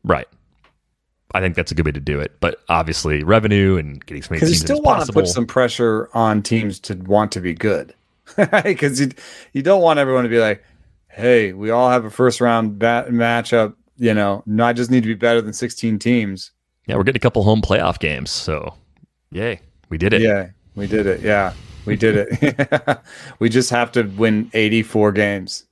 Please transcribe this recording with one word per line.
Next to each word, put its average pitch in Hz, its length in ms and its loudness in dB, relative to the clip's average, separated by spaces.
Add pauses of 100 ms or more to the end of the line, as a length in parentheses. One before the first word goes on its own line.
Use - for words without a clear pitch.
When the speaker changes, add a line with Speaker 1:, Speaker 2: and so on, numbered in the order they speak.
Speaker 1:
Right. 64 240 -2 (1040)
I 92 60 0
think 92 160 -2
that's 85 160 -4
a - 20 -6
good 80 100 0
way 76 80 0
to 69 80 -8
do 71 200 -4
it. - 180 -8
But - 300 -4
obviously, 80 560 -2
revenue 101 520 2
and 73 300 -8
getting - 160 -14
so - 80 -18
many 80 100 -4
Speaker 2:
'Cause 160 100 2
you 170 40 2
Speaker 1:
teams - 80 0
Speaker 2:
still 285 140 -2
Speaker 1:
as 302 60 -4
Speaker 2:
wanna 254 180 2
Speaker 1:
possible. 120 220 0
Speaker 2:
put 90 60 -2
some 117 180 -2
pressure 117 680 0
on 107 280 2
teams 107 380 -2
to - 140 -10
want 101 380 0
to 98 80 -8
be 90 140 -4
good. 87 380 -4 (220)
<laughs> - 220 -16
'Cause 151 640 0
you, 135 100 2 (420)
you 139 100 -4
don't 185 200 4
want 160 160 4
everyone 131 240 2
to 117 80 -2
be 117 80 4
like, 107 240 2 (460)
"Hey, 110 440 2
we 101 180 -6
all 123 200 4
have 123 140 2
a 107 60 -10
first 123 300 2
round 113 380 2
bat-, 120 300 0
matchup, 117 680 0 (220)
you 113 180 2
know, 101 320 0
and 107 160 0
I 120 100 4
just 120 200 -2
need 127 100 4
to 107 60 -2
be 113 60 -4
better 117 280 2
than 107 100 -8
sixteen 110 460 -6
teams." 101 540 -2 (340)
Speaker 1:
Yeah, 101 100 -4
we're 98 60 0
getting 127 160 0
a - 20 -2
couple 117 220 0
home 107 200 4
playoff 92 360 0
games, 73 320 -6
so - 420 -8 (600)
yay, 104 280 -8 (280)
we 82 100 -6
did 98 140 2
it. 101 100 4
Speaker 2:
Yeah, 98 280 0 (260)
we 98 100 -8
did 104 200 -2
it. 92 140 -2
Yeah, 101 320 0 (320)
we 104 120 -2
did 110 180 2 (160)
it. 143 680 -2 (180)
<laughs> - 220 -20
We 117 80 2
just 120 220 2
have 120 220 0
to 120 100 0
win 107 520 -2
eighty-four 110 580 2
games. 101 600 -4